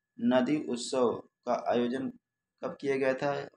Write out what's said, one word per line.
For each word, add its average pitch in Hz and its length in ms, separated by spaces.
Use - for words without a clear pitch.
नदी 127 480
उत्सव 120 440
का 120 220
आयोजन 123 440
कब 131 160
किया 139 160
गया 131 180
था? 143 420